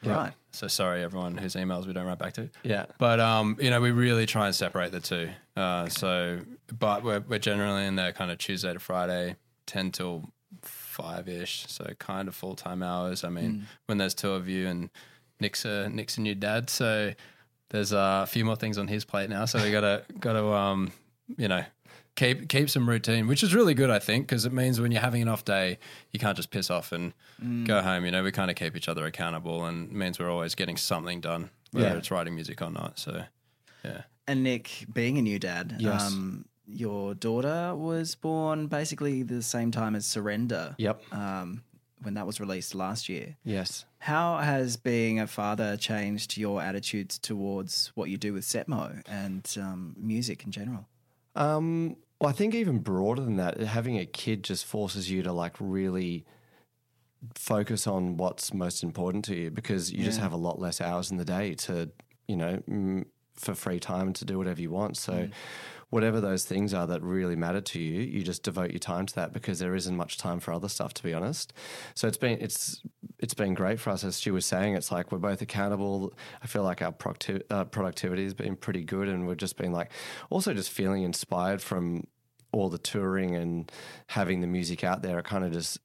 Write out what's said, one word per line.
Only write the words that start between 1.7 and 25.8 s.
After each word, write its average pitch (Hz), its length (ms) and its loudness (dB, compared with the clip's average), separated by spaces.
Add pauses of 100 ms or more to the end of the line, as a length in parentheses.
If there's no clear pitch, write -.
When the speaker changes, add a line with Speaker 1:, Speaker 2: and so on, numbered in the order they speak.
Speaker 3:
we 92 60 -6
don't 90 140 -2
write 90 140 -2
back 87 140 -4
to. 113 140 -6 (140)
Speaker 1:
Yeah. 107 240 0 (120)
Speaker 3:
But, 117 220 8
um, 110 400 6
you 135 80 6
know, 120 120 6
we 120 100 6
really 120 360 6
try 107 200 4
and 95 80 2
separate 90 380 0
the 90 80 -4
two. 85 300 -2 (260)
Uh, 90 320 2
so, 87 500 2 (400)
but 104 240 4
we're, 107 260 2
we're 107 120 0
generally 101 440 2
in 95 120 0
there 92 160 2
kind 90 180 -2
of 82 80 -6
Tuesday 92 340 -2
to 87 60 -6
Friday, 90 580 -2 (300)
ten 92 240 -2
till 87 400 -6 (320)
five-ish. - 1040 -8
So - 160 -10 (140)
kind 95 300 -4
of 92 80 -8
full-time 92 460 -6
hours. 90 420 -2
I 87 40 -4
mean, 87 240 -2
Speaker 2:
Mm. 104 100 -4 (240)
Speaker 3:
when 104 120 0
there's 95 160 0
two 101 180 -2
of 92 160 -2
you 92 200 0
and 87 200 -4 (520)
Nick's - 240 -2
a, 104 240 -2
Nick's 104 280 -4
a 117 40 -4
new 107 160 2
dad, 107 340 0
so 107 420 2 (580)
there's, 104 220 2
uh, 98 300 6
a 95 40 0
few 117 180 2
more 110 120 4
things 107 220 -2
on 98 100 -2
his 104 160 -2
plate 98 260 -2
now. 104 160 0
So 120 160 2
we 104 100 4
gotta, 104 400 4
<laughs> 202 80 -12
gotta, 110 260 2
um, 98 460 4 (440)
you 110 120 2
know, 90 160 2 (540)
keep, 127 300 4
keep 139 200 4
some 123 200 4
routine, 113 400 4
which 143 140 6
is 185 120 6
really 202 200 8
good, 127 160 6
I 107 100 8
think, 123 280 4
'cause 117 160 4
it 120 80 2
means 127 280 4
when 120 120 4
you're 110 80 4
having 120 220 4
an 113 60 4
off 113 160 0
day, 92 340 2 (340)